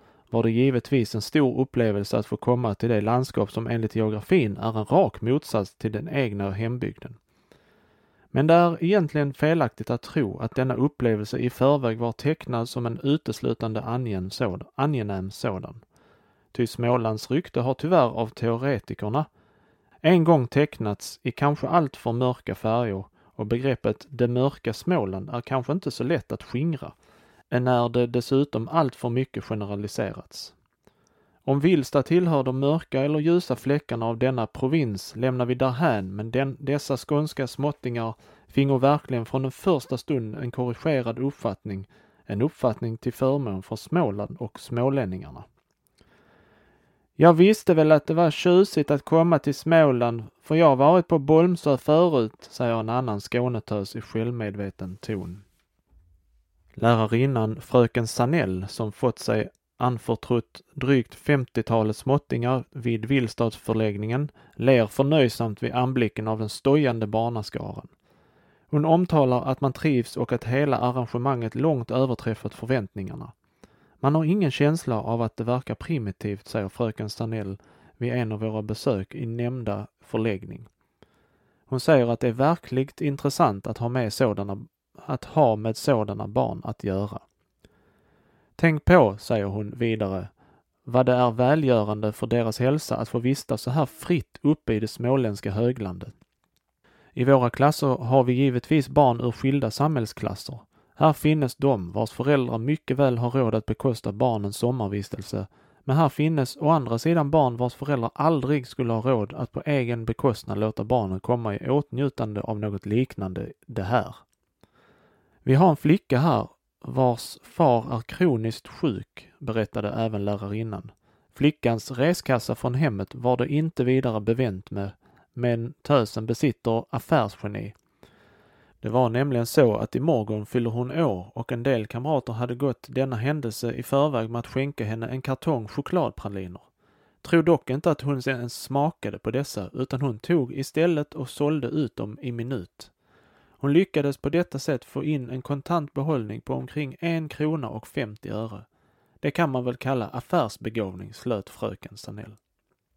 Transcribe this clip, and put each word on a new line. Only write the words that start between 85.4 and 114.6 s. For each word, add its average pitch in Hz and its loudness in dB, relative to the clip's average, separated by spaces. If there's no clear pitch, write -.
med 110 -2
sådana 107 0
barn 117 -2
att - -10
göra. 98 -4
"Tänk 160 2
på", 127 6
säger 107 -2
hon 104 -6
vidare, 110 -2
"vad 123 2
det 127 4
är 123 4
välgörande 113 2
för - -6
deras 113 0
hälsa 139 0
att 117 -4
få 127 -2
vistas 123 -2
så - -4
här 143 2
fritt - -4
uppe 143 0
i 107 0
det 110 -2
småländska 120 -2
höglandet. 107 -4
I 123 -2
våra 127 6
klasser 147 2
har 127 4
vi 127 2
givetvis 131 2
barn 131 4
ur 120 -2
skilda 135 0
samhällsklasser. 117 -4
Här 151 4
finnes 151 0
de 107 0
vars 110 -2
föräldrar 123 0
mycket 131 -2
väl 131 2
har 120 -2
råd 120 2
att 110 -2
bekosta 113 -2
barnens 104 -2
sommarvistelse, 104 -4
men 131 0
här 160 4
finnes 151 -2
å 147 0
andra 120 2
sidan 156 2
barn 139 4
vars 123 -2
föräldrar 131 -2
aldrig 143 0
skulle 117 -4
ha 113 0
råd 110 0
att - -8
på - -8
egen 120 -2
bekostnad 113 -2
låta 107 -2
barnen 104 0
komma 117 -2
i - -8
åtnjutande 123 -2
av 107 -6
något 98 -6
liknande 101 -4
det 107 -8
här. 95 -2